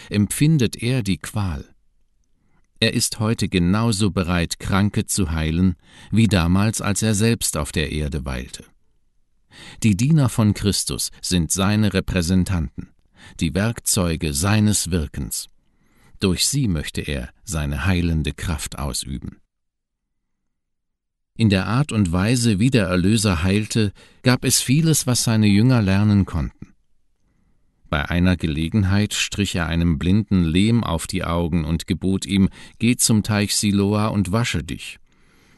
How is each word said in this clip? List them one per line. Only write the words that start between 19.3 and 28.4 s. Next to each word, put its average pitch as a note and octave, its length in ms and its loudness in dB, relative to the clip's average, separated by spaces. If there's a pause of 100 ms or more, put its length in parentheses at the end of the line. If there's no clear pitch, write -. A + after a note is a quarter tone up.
In A2 120 4
der F#2+ 160 2
Art B2 240 0
und G#2 200 2
Weise, A2 460 2
wie B2 140 2
der G#2+ 160 2
Erlöser F#2 560 2
heilte, G#2 500 0 (300)
gab B2 200 2
es C3 160 0
vieles, D#3 460 2
was B2 180 0
seine A2 220 2
Jünger A2 380 4
lernen G2+ 420 4
konnten. - 480 -8 (1200)
Bei D2 180 -4
einer F2+ 260 2
Gelegenheit F#2 800 0